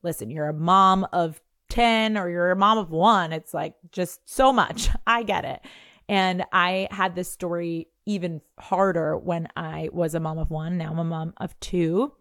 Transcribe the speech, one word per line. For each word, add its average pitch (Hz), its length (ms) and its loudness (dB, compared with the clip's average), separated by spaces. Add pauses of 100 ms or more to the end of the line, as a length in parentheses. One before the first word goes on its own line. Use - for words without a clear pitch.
Listen, 160 280 -8
you're 151 200 -4
a 151 40 -4
mom 190 600 4
of 165 260 0 (300)
ten 220 480 2
or 180 100 -2
you're 175 220 2
a 185 60 2
mom 208 200 4
of 185 140 -4
one. 175 420 4
It's, 160 220 -8
like, 156 200 -6 (160)
just - 380 -6
so 262 240 4
much. 220 460 2
<laughs> - 80 -6
I 233 160 2
get - 240 -2
it. - 140 -8 (500)
And 185 420 2
I 185 380 2
had 190 240 -2
this 180 160 -6
story 170 580 -6 (160)
even 175 380 -6 (160)
harder 175 580 0
when 170 400 -4
I 160 360 -8
was 165 220 -2
a 160 60 -2
mom 160 160 -6
of 160 140 -2
one. 160 260 -4
Now 160 140 -4
I'm 160 80 -4
a 165 60 -2
mom 165 340 -4
of - 220 -10
two. 180 600 0